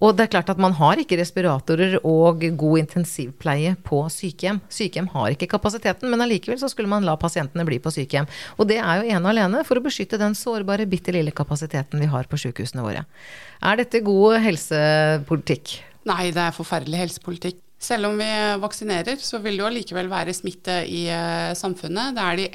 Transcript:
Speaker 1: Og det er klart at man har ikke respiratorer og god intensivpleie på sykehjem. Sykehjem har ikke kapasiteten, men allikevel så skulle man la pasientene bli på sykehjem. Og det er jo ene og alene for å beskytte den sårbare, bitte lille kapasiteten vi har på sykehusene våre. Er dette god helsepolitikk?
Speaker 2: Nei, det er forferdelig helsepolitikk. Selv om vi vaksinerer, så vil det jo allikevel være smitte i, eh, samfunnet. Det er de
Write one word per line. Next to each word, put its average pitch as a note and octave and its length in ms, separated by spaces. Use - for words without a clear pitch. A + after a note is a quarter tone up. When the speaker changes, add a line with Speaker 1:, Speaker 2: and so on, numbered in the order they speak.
Speaker 1:
Og G#3+ 100
det A3 120
er A3 80
klart F3+ 160
at F3+ 100
man F#3+ 140
har D3+ 260
ikke F#3+ 160
respiratorer E3+ 800
og D#3+ 380
god D#3 240
intensivpleie D#3 1000
på C#3+ 200
sykehjem. F#3+ 560
Sykehjem F#3 460
har G#2+ 180
ikke F3 160
kapasiteten, G#3+ 640
men A#3 100
allikevel A#3 400
så C4+ 80
skulle A3 200
man G#3 180
la D#3 100
pasientene E3 480
bli C#3+ 160
på - 140
sykehjem. C#3+ 340
Og G#3 100
det G#3+ 80
er F3+ 240
jo A#3 80
ene F3+ 160
og G3 80
alene A3+ 320
for B3+ 160
å B3 60
beskytte C#4+ 340
den G#3 160
sårbare, G#3 480
bitte F#3 320
lille D#3 160
kapasiteten D3+ 680
vi D3+ 100
har C3 160
på - 80
sykehusene B2 480
våre. G#2+ 220
Er G#3+ 160
dette A3+ 240
god G3+ 400
helsepolitikk? D#3 1300
Speaker 2:
Nei, F#3 240
det E3+ 140
er E3+ 100
forferdelig D#3+ 520
helsepolitikk. F3 560
Selv G#3+ 220
om G#3 80
vi G#3+ 100
vaksinerer, G#3 580
så - 240
vil G#3 140
det - 20
jo G3+ 80
allikevel F#3 400
være F3+ 240
smitte F3+ 460
i, E3+ 140
eh, E3+ 420
samfunnet. F#3 600
Det A3 80
er F3 140
de F#3+ 160